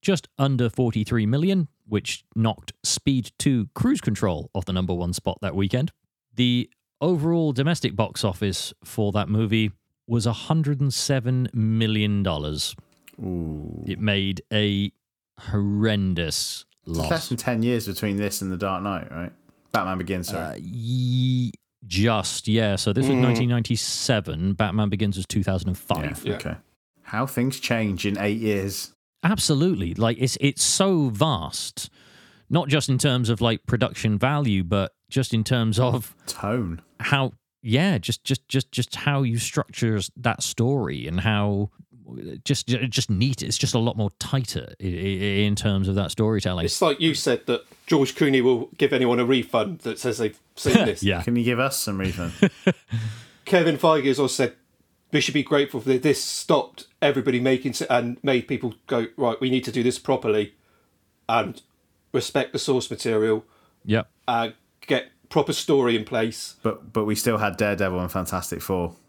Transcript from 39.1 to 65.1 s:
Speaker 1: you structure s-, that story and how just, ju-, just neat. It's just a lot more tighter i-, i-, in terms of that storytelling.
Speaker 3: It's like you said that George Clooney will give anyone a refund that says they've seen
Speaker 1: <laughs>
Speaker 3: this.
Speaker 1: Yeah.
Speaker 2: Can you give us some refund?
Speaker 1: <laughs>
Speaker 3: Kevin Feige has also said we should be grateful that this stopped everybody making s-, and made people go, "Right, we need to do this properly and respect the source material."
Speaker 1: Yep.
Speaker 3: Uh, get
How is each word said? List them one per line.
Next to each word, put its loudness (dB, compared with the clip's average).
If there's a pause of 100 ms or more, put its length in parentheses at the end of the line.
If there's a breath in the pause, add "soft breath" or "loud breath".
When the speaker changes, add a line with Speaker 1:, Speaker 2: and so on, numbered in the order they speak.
Speaker 1:
you 0
structure -2
s-, -4
that -2
story -2
and -2
how 0 (760)
just, 0
ju-, 0
just -4
neat. 0
It's -4
just -2
a 4
lot 0
more 0
tighter -4
i-, -8
i-, -2
in 2
terms 0
of 2
that 0
storytelling. 0
Speaker 3:
It's -2
like 2
you 2
said 0
that 0 (220)
George 4
Clooney 4
will 2
give 2
anyone 2
a 2
refund 0
that -8
says -4
they've -4 (160)
seen 0
Speaker 1:
<laughs> 6
Speaker 3:
this. -2
Speaker 1:
Yeah. 0
Speaker 2:
Can 0
you 2
give 0
us 0
some -4
refund? -4 (320)
Speaker 1:
<laughs> -4
Speaker 3:
Kevin 4
Feige 4
has 2
also 2
said -4 (560)
we 2
should -2
be 2
grateful 0
that 2
this 2
stopped 0 (160)
everybody 2
making 2
s-, -6
and 0
made 2
people -4 (100)
go, -2 (100)
"Right, 0
we 0
need 2
to -6
do 0
this 2
properly 0 (760)
and 0 (540)
respect -2
the -2
source 0
material." 0 (420 soft breath)
Speaker 1:
Yep. 0 (200)
Speaker 3:
Uh, 0 (360)
get 0 (220)